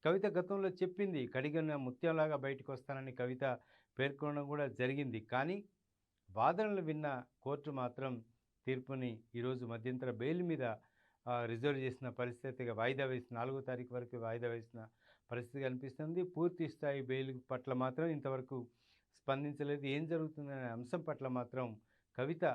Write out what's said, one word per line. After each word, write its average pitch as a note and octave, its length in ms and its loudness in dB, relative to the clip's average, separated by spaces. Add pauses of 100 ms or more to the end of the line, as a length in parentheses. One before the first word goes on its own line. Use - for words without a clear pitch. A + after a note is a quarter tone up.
కవిత F#3+ 220 12
గతంలో F#3+ 420 4
చెప్పింది, F#3 580 2
"కడిగిన D3+ 500 2
ముత్యంలాగా D3+ 600 2
బయటకు C3+ 360 -4
వస్తానని" C3+ 400 -8
కవిత B2+ 460 -2 (400)
పేర్కొనడం C#3+ 480 -2
కూడా D3 200 -2
జరిగింది. B2+ 540 -4
కానీ D3+ 440 -4 (680)
వాదనలు F3 520 0
విన్న D3+ 420 -6 (180)
కోర్టు C#3+ 280 -8
మాత్రం B2+ 540 -6 (420)
తీర్పుని B2+ 560 -6 (120)
ఈరోజు B2 320 -6
మధ్యంతర B2 440 -6
బెయిల్ C3+ 320 -4
మీద, D#3+ 200 -4 (680)
ఆ, A#2+ 160 -4
రిజర్వ్ A#2+ 340 -2
చేసిన C3 300 -6
పరిస్థితిగా B2 680 -8
వాయిదా C3 300 -2
వేసి B2+ 300 -6
నాలుగో C3 260 -6
తారీఖు B2+ 340 -10
వరకు A#2+ 220 -10
వాయిదా A#2 320 -6
వేసిన A#2 400 -12 (420)
పరిస్థితి B2 340 -8
కనిపిస్తుంది. C#3 580 -6
పూర్తి F3 460 -2
స్థాయి C#3 340 -4
బెయిల్ C3 380 -4 (100)
పట్ల B2+ 220 -6
మాత్రం B2+ 340 -2
ఇంతవరకు C3+ 640 -6 (460)
స్పందించలేదు. C#3+ 720 -6
ఏం C#3+ 200 -4
జరుగుతుందనే D3+ 640 -6
అంశం A#2+ 320 -8
పట్ల C#3 280 -8
మాత్రం B2 520 -6 (360)
కవిత D#3+ 280 -4 (100)